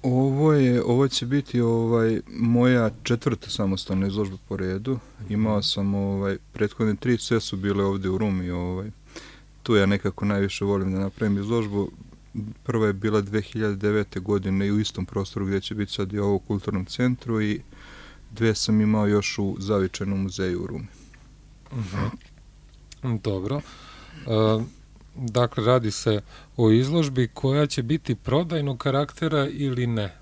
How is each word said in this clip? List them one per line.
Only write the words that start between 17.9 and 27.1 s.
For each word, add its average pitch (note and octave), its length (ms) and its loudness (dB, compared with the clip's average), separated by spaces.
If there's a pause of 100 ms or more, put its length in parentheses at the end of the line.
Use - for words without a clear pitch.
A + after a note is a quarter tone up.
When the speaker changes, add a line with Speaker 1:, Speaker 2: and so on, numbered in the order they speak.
Speaker 1:
dve G#2+ 240 2
sam G#2+ 260 2
imao G#2+ 260 2
još G#2 320 2
u G2 200 -2
Zavičajnom G2 640 -2
muzeju F#2 420 -2
u - 40 -8
Rumi. - 200 -8 (840)
Speaker 2:
Mhm. G2+ 320 -4 (1160)
Dobro. G#2+ 380 -2 (680)
E, A2 360 4 (520)
dakle, A#2+ 500 0
radi A#2 260 4
se G#2+ 300 0 (360)
o A2 140 6
izložbi C3 560 2